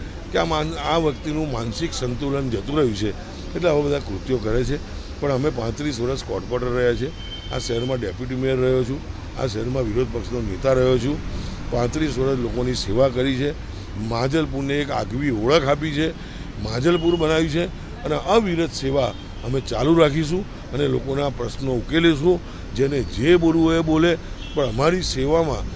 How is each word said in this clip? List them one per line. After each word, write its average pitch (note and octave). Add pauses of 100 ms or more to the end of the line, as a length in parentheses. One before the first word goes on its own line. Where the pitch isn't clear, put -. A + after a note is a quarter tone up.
(320)
કે -
આ E3+
માન-, D#3+
આ D3
વ્યક્તિનું D3+
માનસિક A#2+
સંતુલન C3+
જતું A2+
રહ્યું B2
છે G#2 (460)
એટલે F3
આવા D3
બધા C#3+
કૃત્યો B2
કરે A2
છે. B2+ (420)
પણ C#3+
અમે C3+
પાંત્રીસ B2
વર્ષ B2+
કોર્પોરેટર A#2+
રહ્યા B2
છે, B2 (420)
આ B2
શહેરમાં B2
ડેપ્યુટી A#2+
મેયર C3
રહ્યો B2+
છું, C3 (400)
આ B2+
શહેરમાં A#2+
વિરોધ A#2
પક્ષનો B2
નેતા B2
રહ્યો B2+
છું, C3+ (540)
પાંત્રીસ B2
વર્ષ C3
લોકોની B2
સેવા A#2+
કરી B2+
છે, C#3+ (260)
માજલપુરને C3+
એક C#3
આગવી A#2
ઓળખ C3
આપી D3
છે, D3+ (560)
માજલપુર E3
બનાવ્યું D#3+
છે D#3+ (400)
અને D3
અવિરત E3+
સેવા C3+ (320)
અમે C3
ચાલુ B2
રાખીશું D#3+ (300)
અને C#3
લોકોના C3+
પ્રશ્નો A#2+
ઉકેલીશું. D#3+ (360)
જેને C3+
જે D3
બોલવું E3
હોય D#3+
એ E3
બોલે, D#3+ (360)
પણ D3+
અમારી C#3
સેવામાં C#3 (120)